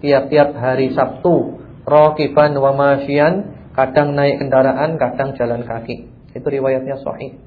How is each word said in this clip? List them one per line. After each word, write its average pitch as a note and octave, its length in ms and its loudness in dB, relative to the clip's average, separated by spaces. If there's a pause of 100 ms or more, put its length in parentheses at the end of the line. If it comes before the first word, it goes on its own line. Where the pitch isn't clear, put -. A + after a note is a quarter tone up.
Tiap-tiap C#3+ 560 2
hari C3 400 -2
Sabtu, C#3+ 640 -2 (240)
rakiban D3+ 720 2
wa C#3 160 2
masyian, C#3+ 800 0 (240)
kadang C#3+ 400 0
naik C#3+ 240 0
kendaraan, C3+ 560 2
kadang C3+ 400 -4
jalan A#2 320 -4
kaki. A#2 400 -10 (240)
Itu B2+ 160 -8
riwayatnya C3+ 560 -2
sahih. C3+ 320 -10 (100)